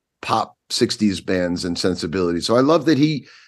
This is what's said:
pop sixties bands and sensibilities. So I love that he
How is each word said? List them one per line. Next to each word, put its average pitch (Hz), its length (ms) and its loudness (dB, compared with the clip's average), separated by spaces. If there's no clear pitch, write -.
pop - 340 -2
sixties 104 500 0
bands 90 460 -2
and 87 120 -4
sensibilities. 87 680 -2
So 113 100 2
I 127 40 6
love 147 260 2
that 151 100 4
he 151 320 0